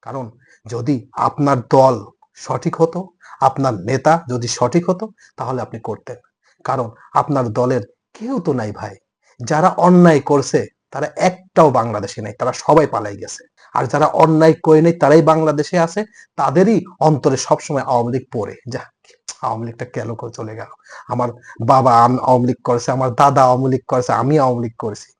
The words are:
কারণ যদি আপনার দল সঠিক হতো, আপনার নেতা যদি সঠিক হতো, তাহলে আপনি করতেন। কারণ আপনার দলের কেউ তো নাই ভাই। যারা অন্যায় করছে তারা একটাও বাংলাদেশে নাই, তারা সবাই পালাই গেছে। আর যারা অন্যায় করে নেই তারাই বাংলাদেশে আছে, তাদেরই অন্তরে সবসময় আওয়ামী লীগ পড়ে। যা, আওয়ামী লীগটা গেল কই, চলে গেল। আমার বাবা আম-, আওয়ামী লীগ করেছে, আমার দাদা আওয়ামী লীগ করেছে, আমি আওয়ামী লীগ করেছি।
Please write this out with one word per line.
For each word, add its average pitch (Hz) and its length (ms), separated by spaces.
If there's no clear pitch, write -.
কারণ 117 280
যদি 120 280
আপনার 139 440
দল 131 240
সঠিক - 420
হতো, 165 240
আপনার 135 340
নেতা 135 460
যদি 120 180
সঠিক 175 420
হতো, 185 140
তাহলে 127 260
আপনি 110 180
করতেন। 110 380
কারণ 123 260
আপনার 135 340
দলের 123 340
কেউ 240 260
তো 165 120
নাই 110 200
ভাই। 101 220
যারা 151 280
অন্যায় 175 520
করছে 139 400
তারা 139 260
একটাও 180 540
বাংলাদেশে 113 520
নাই, 104 100
তারা 123 220
সবাই 151 320
পালাই 104 300
গেছে। - 260
আর 135 120
যারা 151 200
অন্যায় 160 480
করে 156 280
নেই 170 100
তারাই 160 300
বাংলাদেশে 156 560
আছে, 170 220
তাদেরই 165 480
অন্তরে 147 360
সবসময় 147 460
আওয়ামী 120 300
লীগ 131 200
পড়ে। 104 220
যা, 120 120
আওয়ামী 113 240
লীগটা 117 280
গেল 113 200
কই, 113 160
চলে 110 260
গেল। 110 140
আমার 123 200
বাবা 123 380
আম-, 123 160
আওয়ামী 127 260
লীগ 123 180
করেছে, 120 280
আমার 131 220
দাদা 139 280
আওয়ামী 131 280
লীগ 127 180
করেছে, 127 240
আমি 131 260
আওয়ামী 127 240
লীগ 113 160
করেছি। 107 300